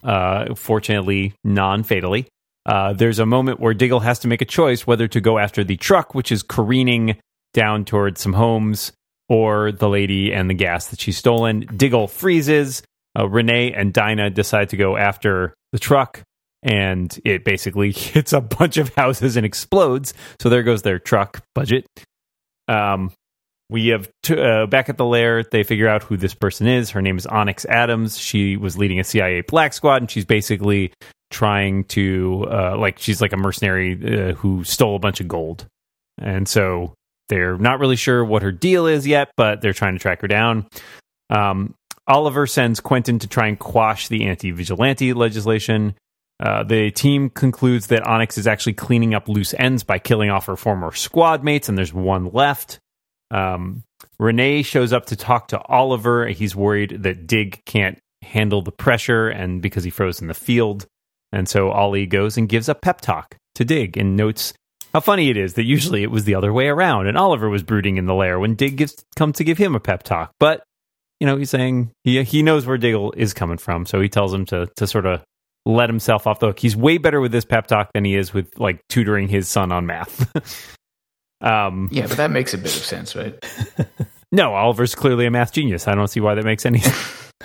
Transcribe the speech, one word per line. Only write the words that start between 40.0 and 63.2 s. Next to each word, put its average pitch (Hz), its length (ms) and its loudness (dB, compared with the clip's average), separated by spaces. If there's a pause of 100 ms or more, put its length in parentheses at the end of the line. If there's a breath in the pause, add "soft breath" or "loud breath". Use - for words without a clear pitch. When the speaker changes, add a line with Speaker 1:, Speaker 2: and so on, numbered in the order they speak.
Speaker 1:
her 104 80 -4
down. 110 360 2 (640 loud breath)
Um, 101 440 0 (340)
Oliver 143 400 2
sends 117 320 0
Quentin 123 400 0
to - 80 -8
try 113 200 0
and 104 120 -4
quash 110 480 0
the 107 200 -2
anti-vigilante 95 840 -2
legislation. 110 840 0 (460)
Uh, 107 240 -2
the 107 280 0
team 139 380 0
concludes 123 580 0
that 113 200 0
Onyx 113 300 0
is 107 100 -2
actually 107 280 0
cleaning 117 380 0
up 104 140 -4
loose 104 320 -2
ends 127 240 0
by 92 160 -2
killing 107 300 0
off 98 160 -2
her 95 100 -6
former 92 380 -4
squad 160 500 0
mates, 147 240 -2
and 101 100 0
there's 87 160 -2
one 92 380 -2
left. 139 480 -2 (500)
Um, 95 540 -4 (360)
Renee 127 420 2
shows 127 320 0
up 123 140 -2
to 113 100 -6
talk 120 320 -2
to 107 160 -4
Oliver. 120 600 0
He's 104 280 -4
worried 101 480 -2
that 87 240 -4
Dig 107 380 0
can't 98 340 -2 (220)
handle 104 400 0
the 92 100 -10
pressure, 113 560 0
and 92 340 -6
because 101 220 -4
he 90 60 -6
froze 92 320 -4
in 85 60 -8
the 80 60 -8
field. 107 520 -2 (460)
And 95 180 -2
so 95 220 2
Ollie 101 340 2
goes 101 320 0
and 113 100 2
gives 113 220 0
a 147 60 -2
pep - 260 -2
talk - 340 -4 (200)